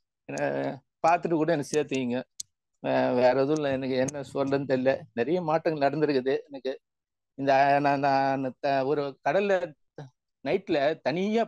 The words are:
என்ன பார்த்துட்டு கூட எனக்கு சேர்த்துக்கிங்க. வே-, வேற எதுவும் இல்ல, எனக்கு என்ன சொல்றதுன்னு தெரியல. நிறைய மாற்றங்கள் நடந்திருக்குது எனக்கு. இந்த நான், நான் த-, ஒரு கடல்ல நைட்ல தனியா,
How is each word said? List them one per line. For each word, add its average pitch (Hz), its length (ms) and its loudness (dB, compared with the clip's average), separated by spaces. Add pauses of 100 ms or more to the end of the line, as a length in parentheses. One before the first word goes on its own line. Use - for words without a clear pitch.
(300)
என்ன 143 120 -8 (600)
பார்த்துட்டு 170 320 0
கூட 160 200 0
எனக்கு 147 260 -4
சேர்த்துக்கிங்க. 135 400 -2 (640)
வே-, 131 320 0
வேற 127 200 4
எதுவும் 135 200 0
இல்ல, 147 160 -2
எனக்கு 131 240 -4
என்ன 139 260 -2
சொல்றதுன்னு 139 500 -4
தெரியல. 131 220 2 (200)
நிறைய 147 280 -2
மாற்றங்கள் 156 480 0
நடந்திருக்குது 139 460 0 (120)
எனக்கு. 135 260 0 (640)
இந்த 139 420 6
நான், 143 200 2
நான் 135 600 0
த-, 139 260 0
ஒரு 143 380 -2
கடல்ல 175 500 0 (720)
நைட்ல 151 560 0
தனியா, 196 460 0